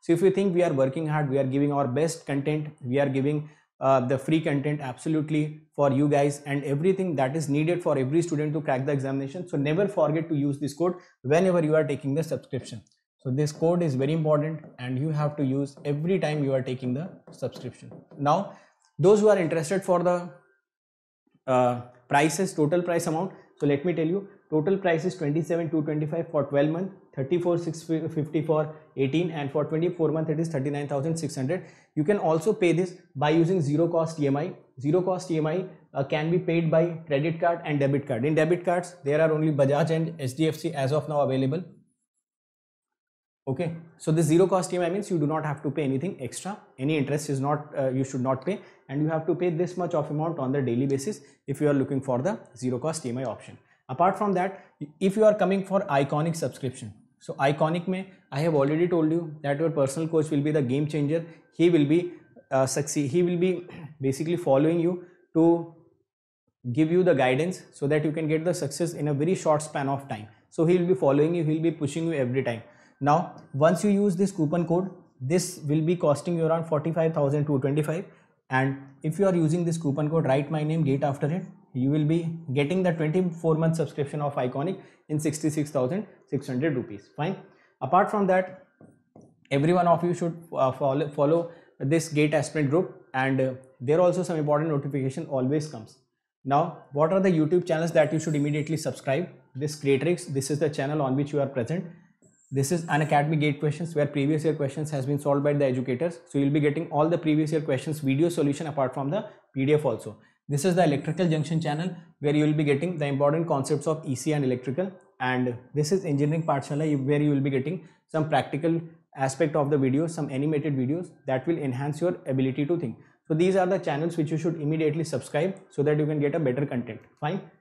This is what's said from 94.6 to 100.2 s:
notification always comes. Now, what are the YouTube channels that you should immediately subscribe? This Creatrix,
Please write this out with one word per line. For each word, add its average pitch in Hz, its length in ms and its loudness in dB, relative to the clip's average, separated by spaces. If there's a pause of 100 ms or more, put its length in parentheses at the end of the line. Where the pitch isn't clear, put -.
notification 139 560 -4
always 147 400 -2
comes. 110 320 -16 (460)
Now, 147 480 0
what 156 200 2
are 196 60 2
the 190 120 4
YouTube 165 360 2
channels 165 260 0
that 151 200 4
you 160 80 0
should 156 160 -2
immediately 147 400 -2
subscribe? 143 520 -4 (280)
This 147 180 -6
Creatrix, 139 520 0